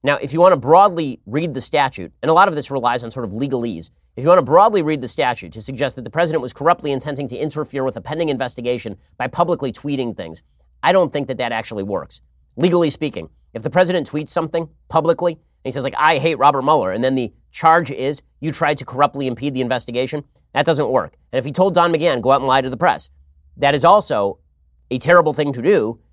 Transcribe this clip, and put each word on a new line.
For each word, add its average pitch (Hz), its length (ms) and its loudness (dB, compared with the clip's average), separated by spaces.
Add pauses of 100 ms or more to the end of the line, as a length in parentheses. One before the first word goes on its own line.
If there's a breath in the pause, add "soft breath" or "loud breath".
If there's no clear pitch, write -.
Now, 143 140 0
if 131 160 -8
you 165 60 -2
want 185 140 8
to 151 40 4
broadly 160 680 4
read 151 260 -4
the 127 80 -6
statute, 131 500 -4 (120)
and 147 80 0
a - 20 4
lot 190 140 6
of 165 80 -4
this 139 160 -6
relies 120 320 -2
on 113 80 -12
sort 123 140 -8
of 92 60 -10
legalese, 117 600 -6 (240)
if 123 80 -10
you 160 60 2
want 180 100 8
to 147 40 0
broadly 180 380 6
read 151 200 -2
the 120 60 -8
statute 123 460 -4
to 110 80 -14
suggest 131 340 -4
that 131 60 -12
the 110 80 -12
president 156 320 -2
was 123 120 -10
corruptly 151 380 0
intending 139 360 -6
to 123 100 -10
interfere 143 460 -6
with 131 140 -4
a 95 40 -12
pending 156 280 -4
investigation 123 680 -4 (200)
by 127 100 -4
publicly 160 440 0
tweeting 131 460 -6
things, 80 240 -14 (400)
I 160 100 4
don't 180 220 2
think 139 140 -4
that 127 100 -8
that 120 140 -4
actually 110 320 -6
works. 95 380 -8 (340)
Legally 170 340 2
speaking, 123 400 -8 (240)
if 113 80 -8
the 120 80 -6
president 180 400 0
tweets 151 200 -6
something 165 400 -4 (200)
publicly, 165 440 0
and - 60 -16 (260)
he 131 60 -4
says, 139 120 -6
like, 131 140 -4
"I 156 200 4
hate 143 220 -2
Robert 135 240 4
Mueller," 135 280 2
and 113 120 -2
then 131 100 0
the 123 180 -4 (200)
charge 165 400 2
is, 139 320 -6 (160)
"You 151 120 -6
tried 151 260 -2
to - 80 -12
corruptly 139 420 -2
impede 127 260 -6
the 127 80 -4
investigation." 127 640 -4 (300)
That 139 120 0
doesn't 143 240 0
work. 113 260 -2 (160)
And 123 60 -4
if 127 80 -4
he 147 60 -8
told 180 240 0
Don 170 180 4
McGahn, 151 280 0
"Go 131 100 2
out 135 100 4
and 139 60 -2
lie 131 140 4
to 131 100 -4
the 120 60 -8
press," - 340 -2 (460)
that 143 180 2
is 143 100 0
also 143 540 2 (500)
a 127 80 -4
terrible 156 360 4
thing 143 200 -2
to 120 80 -8
do. 120 380 0 (140)